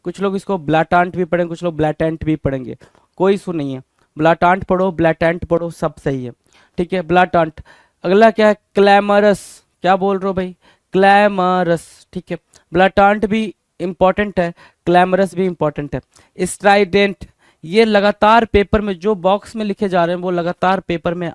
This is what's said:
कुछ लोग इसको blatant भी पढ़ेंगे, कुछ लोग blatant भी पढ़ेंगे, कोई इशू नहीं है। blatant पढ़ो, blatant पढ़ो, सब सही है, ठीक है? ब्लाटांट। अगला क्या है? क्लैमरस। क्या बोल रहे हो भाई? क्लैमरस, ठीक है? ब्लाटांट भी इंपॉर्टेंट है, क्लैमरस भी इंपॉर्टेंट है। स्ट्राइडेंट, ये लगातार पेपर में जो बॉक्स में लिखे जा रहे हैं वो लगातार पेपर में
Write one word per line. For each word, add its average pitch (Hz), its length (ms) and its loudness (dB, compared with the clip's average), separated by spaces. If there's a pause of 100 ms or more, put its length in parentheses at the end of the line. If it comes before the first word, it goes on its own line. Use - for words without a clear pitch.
कुछ - 180 -10
लोग 196 140 -4
इसको 196 220 -6 (120)
blatant 165 460 0
भी 180 100 -4
पढ़ेंगे, 175 240 -2
कुछ 165 140 -14
लोग 170 140 -6
blatant 156 460 -4
भी 156 120 -2
पढ़ेंगे, 131 420 -6 (400)
कोई 190 160 2
इशू 190 180 -6
नहीं 143 220 -6
है। 127 80 -12 (360)
blatant 170 460 2
पढ़ो, 185 260 -2 (120)
blatant 165 440 -2
पढ़ो, 165 260 -2
सब 156 240 -8
सही 135 300 -6
है, 120 60 -12 (460)
ठीक 175 160 -6
है? 185 80 -2
ब्लाटांट। 170 600 0 (420)
अगला 202 280 6
क्या 214 160 2
है? 208 80 2 (200)
क्लैमरस। 202 680 4 (380)
क्या 180 140 2
बोल 196 220 -2
रहे 185 100 -6
हो 196 60 -4
भाई? 180 220 -6 (380)
क्लैमरस, 185 1200 2
ठीक - 180 -12
है? 170 60 -8 (360)
ब्लाटांट 196 520 4
भी 214 280 -2 (260)
इंपॉर्टेंट 190 600 -2
है, 175 140 -2 (320)
क्लैमरस 180 500 2
भी 185 100 -2
इंपॉर्टेंट 151 500 -4
है। 127 60 -6 (440)
स्ट्राइडेंट, 202 800 0 (380)
ये 196 220 2
लगातार 214 600 2
पेपर 202 360 0
में 208 180 -4
जो 208 160 -2
बॉक्स 190 400 -2
में 220 100 -6
लिखे 202 240 -6
जा 175 160 0
रहे 175 100 -2
हैं 180 80 -8
वो 185 80 -4
लगातार 180 480 -2
पेपर 170 340 -6
में 170 220 -8